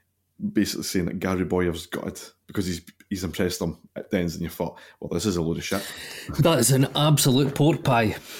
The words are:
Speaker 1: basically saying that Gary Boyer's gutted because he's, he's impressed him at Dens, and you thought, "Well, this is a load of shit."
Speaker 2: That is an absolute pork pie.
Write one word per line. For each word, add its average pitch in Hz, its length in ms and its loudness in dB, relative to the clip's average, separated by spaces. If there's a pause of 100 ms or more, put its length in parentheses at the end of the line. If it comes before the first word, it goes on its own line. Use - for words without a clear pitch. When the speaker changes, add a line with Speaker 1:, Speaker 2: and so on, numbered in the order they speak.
(520)
Speaker 1:
basically - 320 0
saying 90 220 -2
that 95 120 -4
Gary 92 260 0
Boyer's 85 420 0
gutted - 340 -8 (260)
because 101 200 -2
he's, 85 140 -4 (280)
he's 95 160 -4
impressed 87 360 -2
him 85 160 -2 (200)
at - 160 -12
Dens, 87 220 0
and 85 100 -6
you 80 60 -6
thought, - 280 -6 (220)
"Well, - 120 -10
this 87 140 0
is 95 100 0
a 85 60 0
load 80 160 0
of 78 60 -8
shit." 98 200 -4 (540)
Speaker 2:
That 165 220 4
is - 100 4
an 135 240 4
absolute 143 640 4
pork 147 260 4
pie. 117 320 4 (240)